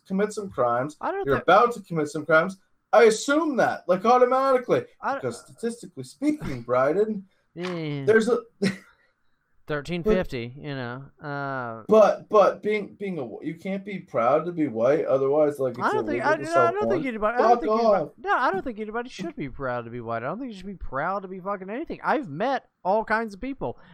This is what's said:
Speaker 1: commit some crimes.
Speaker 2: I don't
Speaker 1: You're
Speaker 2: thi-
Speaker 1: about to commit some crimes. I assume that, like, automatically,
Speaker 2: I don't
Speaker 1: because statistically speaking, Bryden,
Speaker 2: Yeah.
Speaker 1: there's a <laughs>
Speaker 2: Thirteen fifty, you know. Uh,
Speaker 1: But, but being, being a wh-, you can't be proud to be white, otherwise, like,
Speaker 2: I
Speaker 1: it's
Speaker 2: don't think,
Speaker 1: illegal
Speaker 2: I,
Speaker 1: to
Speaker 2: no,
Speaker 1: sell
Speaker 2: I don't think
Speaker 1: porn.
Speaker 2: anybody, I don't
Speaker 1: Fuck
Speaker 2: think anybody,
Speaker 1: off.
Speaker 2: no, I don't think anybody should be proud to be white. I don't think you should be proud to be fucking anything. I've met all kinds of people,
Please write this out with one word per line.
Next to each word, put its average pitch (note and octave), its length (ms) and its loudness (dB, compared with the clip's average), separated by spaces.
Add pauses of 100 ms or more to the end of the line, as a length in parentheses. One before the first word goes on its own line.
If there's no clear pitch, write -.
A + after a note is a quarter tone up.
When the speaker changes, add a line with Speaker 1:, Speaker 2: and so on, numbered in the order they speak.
Speaker 1:
commit G#3 280 -2
some G3+ 160 -8
crimes. B2 500 -2
Speaker 2:
I D4 140 -6
don't G4 120 -6
Speaker 1:
You're C3+ 120 2
Speaker 2:
thi- - 60 -2
Speaker 1:
about A3+ 300 6
to - 80 -12
commit D#3 280 -4
some D3+ 160 -8
crimes. E3+ 320 2 (340)
I A3 120 8
assume C#4 540 4
that, C3+ 300 0
like, F#3+ 160 2
automatically, B3 800 4 (160)
Speaker 2:
I A3+ 120 -4
don't C#4 100 -4
Speaker 1:
because A#2+ 200 -6
statistically - 600 -10
speaking, D3 600 -4
Bryden, E3 640 0 (260)
Speaker 2:
Yeah. D#3+ 520 -6
Speaker 1:
there's A3 240 4
a A#3 100 2 (220)
<laughs> G3 180 0 (880)
Speaker 2:
Thirteen D#3 340 -6
fifty, C#3+ 560 0
you D3 160 -10
know. B2+ 300 -10 (200)
Uh, C3+ 640 -8
Speaker 1:
But, G3+ 400 4
but F#3+ 360 4
being, G#3 320 -4
being F#3+ 240 -8
a C3+ 40 -4
wh-, A2 220 -12
you E3 80 -6
can't F#3+ 320 -8
be G3 140 -10
proud C3+ 480 2
to F3 40 -6
be D#3+ 160 -2
white, B2 380 2
otherwise, C#3 540 2
like, B2 180 -2
Speaker 2:
I D#3 80 -2
Speaker 1:
it's F4 80 0
Speaker 2:
don't G#4+ 140 -2
think, - 160 -2
Speaker 1:
illegal - 80 0
Speaker 2:
I, D#4+ 60 2
Speaker 1:
to D4+ 40 -6
Speaker 2:
no, D#4+ 80 -6
Speaker 1:
sell E4+ 160 4
Speaker 2:
I E4+ 60 2
don't F#4+ 80 -4 (100)
think F4 140 0
Speaker 1:
porn. C4+ 40 -4
Speaker 2:
anybody, A3 300 -2
I B3 60 4
don't - 80 6
Speaker 1:
Fuck A#3+ 100 4
Speaker 2:
think G#3+ 120 -2
anybody, G#3+ 320 2
Speaker 1:
off. - 120 -10
Speaker 2:
no, F#4+ 180 -2
I C4+ 160 2
don't F#4+ 120 -2
think A3 160 -8
anybody A3 300 -8
should D#4 260 -10
be D#3 120 -8
proud B2 380 -6
to A2+ 60 -14
be A#2+ 100 -8
white. A2+ 220 -4
I - 20 -4
don't E3+ 140 -6
think B3+ 120 -10
you G3+ 60 -14
should F#3 80 -16
be G3+ 80 -12
proud F3 480 -4
to F#3+ 60 -12
be F#3 120 -12
fucking F#3+ 300 -8
anything. A#3 340 -8
I've A#3+ 240 0
met G#3 400 -4 (160)
all G3+ 220 2
kinds A3 300 -2
of F#3 60 -16
people, A#3 360 -8 (160)